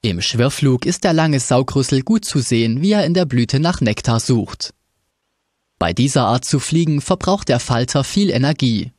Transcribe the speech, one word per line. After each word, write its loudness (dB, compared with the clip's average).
Im -2
Schwirrflug 0
ist -4
der 2
lange 2
Saugrüssel 0
gut 0
zu -2
sehen, 0
wie 2
er 2
in 0
der 2
Blüte 0
nach 0
Nektar 0
sucht. -2
Bei 0
dieser 2
Art 0
zu 0
fliegen 0
verbraucht -2
der 2
Falter -2
viel 0
Energie. 0